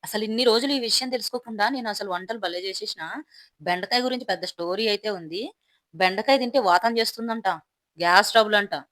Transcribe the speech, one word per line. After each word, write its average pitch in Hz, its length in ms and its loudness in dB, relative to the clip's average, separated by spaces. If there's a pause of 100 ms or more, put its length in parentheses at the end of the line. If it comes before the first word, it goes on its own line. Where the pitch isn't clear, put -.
అసలు 214 200 -4
ఇన్ని 220 200 0
రోజులు 240 280 4
ఈ 277 80 0
విషయం 240 340 -2
తెలుసుకోకుండా 226 500 -4 (100)
నేను 240 200 -6
అసలు 202 160 -8
వంటలు 185 340 -6
భలే 175 200 -4
చేసేసిన. 190 380 -8 (580)
బెండకాయ 180 460 -2
గురించి 254 240 -4
పెద్ద 180 220 -2
స్టోరీ 180 360 -4
అయితే 208 220 -2
ఉంది. 175 320 -8 (520)
బెండకాయ 190 440 2
తింటే 262 300 0
వాతం 180 280 6
చేస్తుందంట, 226 520 -2 (500)
గ్యాస్ 180 340 6
ట్రబుల్ 214 280 4
అంట. 196 140 -4 (180)